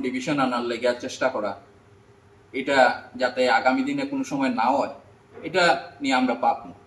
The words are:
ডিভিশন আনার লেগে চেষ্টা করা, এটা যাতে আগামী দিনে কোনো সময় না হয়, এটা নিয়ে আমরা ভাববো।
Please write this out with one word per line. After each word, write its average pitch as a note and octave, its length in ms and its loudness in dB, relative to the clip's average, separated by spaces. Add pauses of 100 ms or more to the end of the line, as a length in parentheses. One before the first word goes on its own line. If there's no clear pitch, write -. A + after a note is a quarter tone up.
ডিভিশন B2+ 340 -2
আনার B2 260 0
লেগে A#2+ 360 0
চেষ্টা - 280 -2
করা, G#2 320 -4 (920)
এটা C3+ 260 0 (380)
যাতে B2+ 340 0
আগামী B2+ 320 4
দিনে C#3 240 -2
কোনো C#3 180 -6
সময় C3+ 240 -2
না A2+ 140 -2
হয়, B2+ 320 0 (480)
এটা E3+ 580 0
নিয়ে C3+ 140 0
আমরা B2+ 200 2
ভাববো। - 400 -2 (120)